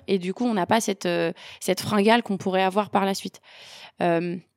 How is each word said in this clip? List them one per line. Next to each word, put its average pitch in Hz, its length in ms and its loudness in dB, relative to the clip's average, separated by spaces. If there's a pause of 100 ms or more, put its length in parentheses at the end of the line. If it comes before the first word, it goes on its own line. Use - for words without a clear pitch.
et 196 120 0
du 185 160 -4
coup 247 100 -2
on 240 80 0
n'a 175 140 0
pas 220 120 2
cette, 202 280 -4
euh, 170 240 0 (280)
cette - 220 -2
fringale 214 400 4
qu'on 196 160 -4
pourrait 185 240 0
avoir 190 300 0
par 196 140 2
la 196 100 0
suite. - 260 -10 (640)
Euh, 175 340 0 (200)